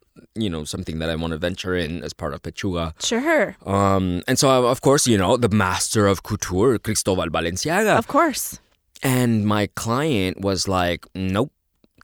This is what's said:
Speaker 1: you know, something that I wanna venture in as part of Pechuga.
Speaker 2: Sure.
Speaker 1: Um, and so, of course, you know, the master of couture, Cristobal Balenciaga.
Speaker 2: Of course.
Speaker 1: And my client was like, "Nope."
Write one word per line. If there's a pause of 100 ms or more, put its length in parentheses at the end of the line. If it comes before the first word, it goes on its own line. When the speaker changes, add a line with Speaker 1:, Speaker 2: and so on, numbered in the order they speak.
(360)
Speaker 1:
you
know,
something
that
I
wanna
venture
in
as
part
of
Pechuga.
Speaker 2:
Sure. (100)
Speaker 1:
Um,
and
so,
of
course,
you
know,
the
master
of
couture,
Cristobal
Balenciaga.
Speaker 2:
Of
course. (420)
Speaker 1:
And
my
client
was
like,
"Nope." (520)